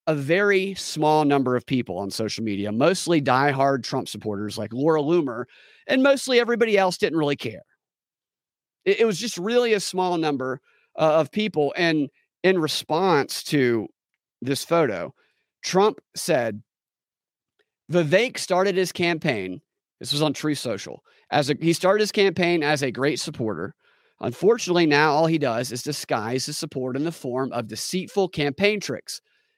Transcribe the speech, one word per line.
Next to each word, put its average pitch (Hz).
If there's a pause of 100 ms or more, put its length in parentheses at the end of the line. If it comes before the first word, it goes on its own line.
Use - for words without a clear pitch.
a 160
very 190
small 151
number 139
of 120
people 117
on 98
social 110
media, 101
mostly 165
diehard 135
Trump -
supporters 104
like 107
Laura 151
Loomer, 139 (420)
and 262
mostly 269
everybody 226
else 185
didn't 165
really 143
care. 107 (1200)
It, 196
it 233
was 190
just 220
really 233
a 196
small 180
number, 131 (380)
uh, 160
of 143
people. 165
And 160 (340)
in 190
response 156
to 120 (540)
this 131
photo, 117 (480)
Trump 196 (160)
said, 117 (1300)
"Vivek 175
started 185
his 185
campaign," 151 (400)
this 123
was 147
on 151
Truth 147
Social, 95 (260)
as 139
a, 147
he 165
started 190
his 208
campaign 175
as 147
a 131
great 131
supporter. 107 (460)
Unfortunately, 175
now 147
all 160
he 165
does 127
is 123
disguise 131
his 151
support 131
in 147
the 165
form 131
of 117
deceitful 185
campaign 202
tricks. - (380)